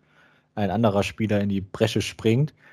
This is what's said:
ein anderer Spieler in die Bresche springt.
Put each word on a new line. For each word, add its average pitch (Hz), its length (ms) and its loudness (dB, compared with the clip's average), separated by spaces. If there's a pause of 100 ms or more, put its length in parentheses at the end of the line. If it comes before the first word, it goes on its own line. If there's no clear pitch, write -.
(540)
ein 104 160 -2
anderer 101 320 2
Spieler 104 380 -2
in 101 80 0
die 98 120 0
Bresche 107 420 -2
springt. 120 520 0 (180)